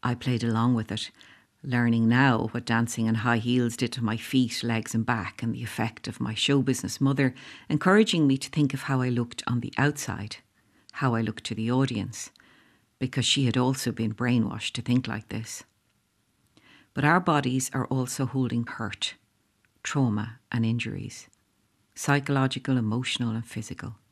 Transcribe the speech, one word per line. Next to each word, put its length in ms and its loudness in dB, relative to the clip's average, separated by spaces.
I 140 0
played 280 -2
along 320 4
with 140 -2
it, 220 -6
learning 440 2
now 440 6
what 140 -6
dancing 420 0
in 80 2
high 240 2
heels 360 0
did 180 -2
to 100 -4
my 120 0
feet, 480 0
legs 320 -2
and 100 2
back, 380 -4
and 100 -2
the 100 -8
effect 440 -6
of 140 -8
my 140 -4
show 260 2
business 400 -2
mother 320 2
encouraging 580 4
me 120 4
to 120 -8
think 240 2
of 100 -6
how 180 0
I 80 2
looked 380 -2
on 120 2
the 180 -6
outside, 600 -2
how 220 0
I 60 2
looked 240 -4
to 100 -6
the 160 -2
audience, 580 -2
because 260 -2
she 200 2
had 120 2
also 340 2
been 220 -2
brainwashed 600 0
to 80 -6
think 260 2
like 200 -6
this. 360 -10
But 100 -2
our 160 6
bodies 540 0
are 140 -2
also 400 -2
holding 380 0
hurt, 500 -6
trauma 580 0
and 140 0
injuries, 640 -4
psychological, 840 0
emotional 600 0
and 100 -6
physical. 520 -10